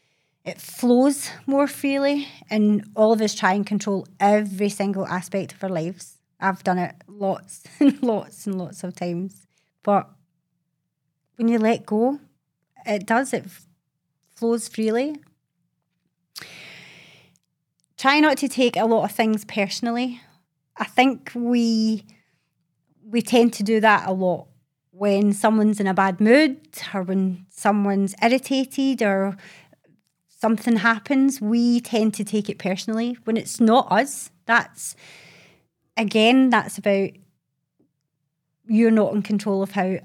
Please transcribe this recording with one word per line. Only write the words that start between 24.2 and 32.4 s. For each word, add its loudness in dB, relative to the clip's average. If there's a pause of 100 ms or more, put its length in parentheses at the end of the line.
when 0
someone's 0
in 0
a 0
bad 0
mood 4 (360)
or -4
when -2
someone's 0
irritated 0
or 0 (920)
something 0
happens, 0
we 2
tend 0
to -4
take -4